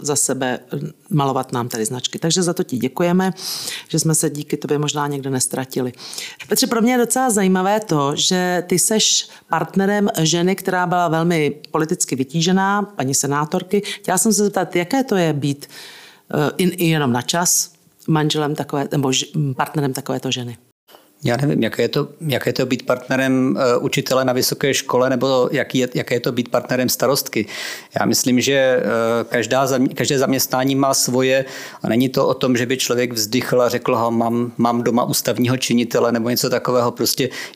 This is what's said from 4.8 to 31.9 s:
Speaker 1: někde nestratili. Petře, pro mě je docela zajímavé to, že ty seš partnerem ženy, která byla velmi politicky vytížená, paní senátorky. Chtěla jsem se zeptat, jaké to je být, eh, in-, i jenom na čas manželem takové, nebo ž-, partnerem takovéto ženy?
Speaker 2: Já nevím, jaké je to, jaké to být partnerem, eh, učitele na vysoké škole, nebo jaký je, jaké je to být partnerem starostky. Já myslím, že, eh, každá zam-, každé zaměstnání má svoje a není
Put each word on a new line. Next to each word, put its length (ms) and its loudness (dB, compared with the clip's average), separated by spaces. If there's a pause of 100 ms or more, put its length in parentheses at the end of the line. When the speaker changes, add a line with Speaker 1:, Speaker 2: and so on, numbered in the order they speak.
Speaker 1:
někde 240 -4
nestratili. 600 -2 (560)
Petře, 180 0
pro 160 2
mě 100 4
je 60 4
docela 320 2
zajímavé 500 2
to, 360 0
že 500 0
ty 120 0
seš 500 2 (220)
partnerem 580 0 (140)
ženy, 340 2
která 300 0
byla 220 2
velmi 520 0 (100)
politicky 460 -2
vytížená, 680 0
paní 320 -4
senátorky. 720 -2
Chtěla 340 -4
jsem 140 2
se 120 2
zeptat, 320 -2
jaké 280 0
to 120 0
je 160 4
být, 340 -2 (680)
eh, 220 2
in-, 200 2
i 100 0
jenom 260 2
na 100 0
čas 540 -2 (320)
manželem 460 2
takové, 380 -4
nebo 200 2
ž-, 140 0 (300)
partnerem 360 -2
takovéto 380 -6
ženy? 260 -6 (680)
Speaker 2:
Já 120 0
nevím, 260 0
jaké 200 0
je 60 2
to, 200 -2 (120)
jaké 320 -2
to 140 0
být 200 -2
partnerem, 720 0
eh, 180 4
učitele 480 0
na 80 0
vysoké 420 0
škole, 360 0
nebo 420 2
jaký 260 -2
je, 160 2
jaké 200 -2
je 60 0
to 120 -2
být 160 -2
partnerem 400 0
starostky. 580 0 (540)
Já 60 2
myslím, 340 2
že, 140 2
eh, 280 4 (420)
každá 420 0
zam-, 280 0
každé 240 0
zaměstnání 560 0
má 200 2
svoje 500 2 (380)
a 60 -2
není 200 4